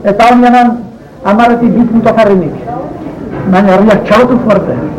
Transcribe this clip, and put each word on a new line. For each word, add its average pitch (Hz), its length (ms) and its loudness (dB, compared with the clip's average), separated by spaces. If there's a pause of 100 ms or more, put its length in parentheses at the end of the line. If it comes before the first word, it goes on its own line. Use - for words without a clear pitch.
Eta 208 280 2
honean 247 460 4 (440)
hamarretik 233 520 0
bi 240 140 2
punto 226 260 0
jarri 208 220 2
nik. 160 200 -2 (960)
Baina 185 260 2
herriak 208 280 2
txalotu 240 340 2
fuerte. 190 360 -2 (240)